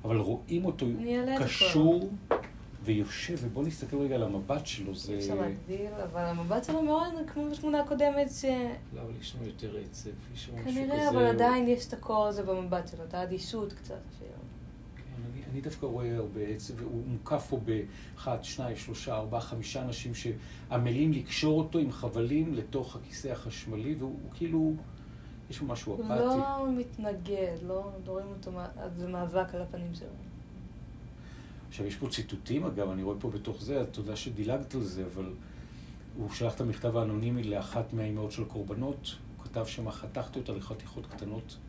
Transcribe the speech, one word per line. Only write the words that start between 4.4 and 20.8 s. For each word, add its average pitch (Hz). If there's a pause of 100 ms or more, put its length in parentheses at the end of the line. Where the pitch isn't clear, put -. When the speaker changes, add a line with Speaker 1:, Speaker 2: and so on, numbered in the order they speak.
Speaker 1:
שלו, 98
זה 101
Speaker 2:
אי 101
אפשר 98
להגדיל, 196 (240)
אבל 175
המבט 170
שלו 320
מאוד 320 (200)
כמו 294
בתמונה 294
הקודמת, 285
ש- - (500)
Speaker 1:
לא, 123
אבל 117 (100)
יש -
שם 120
יותר 107
עצב, 101 (240)
יש -
שם -
משהו 226
Speaker 2:
כנראה, 269
Speaker 1:
כזה, 294
Speaker 2:
אבל 247
Speaker 1:
הוא- 240
Speaker 2:
עדיין 240
יש 240
את -
הקור 214
הזה 202
במבט 185
שלו, 165
את -
האדישות 185
קצת - (200)
אפילו. - (640)
Speaker 1:
כן, - (320)
אני, 135 (100)
אני 135
דווקא 147
רואה 120
הרבה 104
עצב, 110
והוא 117
מוקף 127
פה 127
באחד, -
שניים, 123
שלושה, 113
ארבעה, 110
חמישה 113
אנשים 123
שעמלים 120